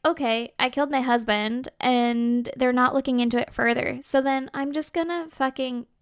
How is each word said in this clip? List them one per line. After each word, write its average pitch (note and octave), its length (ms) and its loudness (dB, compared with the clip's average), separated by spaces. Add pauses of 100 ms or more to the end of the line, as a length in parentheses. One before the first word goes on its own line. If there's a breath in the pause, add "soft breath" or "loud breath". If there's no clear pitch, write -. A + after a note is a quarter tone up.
okay, A#3 520 0
I B3+ 120 0
killed C#4 200 0
my C#4 120 0
husband A#3 680 0 (120)
and A#3+ 760 2
they're B3+ 160 2
not B3 220 4
looking C4 240 0
into A#3+ 200 2
it - 140 -4
further. A#3 480 0
So C#4 200 2
then C4+ 320 -2
I'm C#4 180 -4
just D4+ 220 -4
gonna E4+ 360 -2
fucking C4 560 -4 (160)